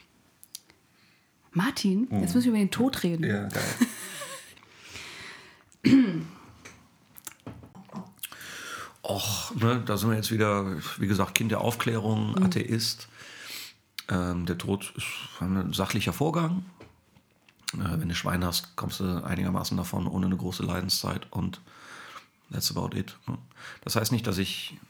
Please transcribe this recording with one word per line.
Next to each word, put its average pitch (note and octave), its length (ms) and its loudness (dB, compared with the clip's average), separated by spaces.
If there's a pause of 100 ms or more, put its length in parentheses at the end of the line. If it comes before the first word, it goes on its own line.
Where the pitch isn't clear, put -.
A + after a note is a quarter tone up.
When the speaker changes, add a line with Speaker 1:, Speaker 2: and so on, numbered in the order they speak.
(1500)
Speaker 1:
Martin, G3+ 500 2
jetzt C4 100 -2
Speaker 2:
Mhm. G#3 80 2
Speaker 1:
müssen F#3 220 4
wir B3 80 4
über G#3+ 80 4
den G3 120 4
Tod - 320 0
reden. E3 220 2
Speaker 2:
Ja, G2+ 240 0
geil. - 140 0 (2250)
Speaker 1:
<laughs> G3 400 8 (2750)
Speaker 2:
Och, G2+ 540 -4
ne, A#2 280 4
da G#2 120 0
sind G#2+ 140 2
wir A2 60 4
jetzt G#2+ 140 0
wieder, G2+ 460 2 (220)
wie G2+ 100 0
gesagt, G2 260 2
Kind A2+ 160 2
der G2 100 2
Aufklärung, A2 760 2
Speaker 1:
Mhm. F#3+ 80 6
Speaker 2:
Atheist. A2+ 640 0 (1000)
Ähm, F2 380 0
der F2 120 0
Tod - 380 -2
ist - 100 -6 (340)
ein F#2 320 0
sachlicher F#2+ 400 0
Vorgang. E3 520 2 (1120)
Äh, G2 40 -6 (220)
wenn E2 80 -2
du E2+ 60 -2
Schwein F2+ 300 0
hast, - 320 -2
kommst - 240 -6
du F2+ 240 -2
einigermaßen F#2 520 0
davon F#2 300 -2
ohne F#2 200 2
eine F#2 100 2
große F#2 260 -2
Leidenszeit F#2 720 0
und F#2 280 -2 (920)
that's - 240 0
about F#2 200 0
it, G2 200 -4 (100)
ne? - 120 -4 (460)
Das - 120 0
heißt A2+ 160 2
nicht, A2+ 140 2
dass F#2 120 0
ich - 380 -4 (140)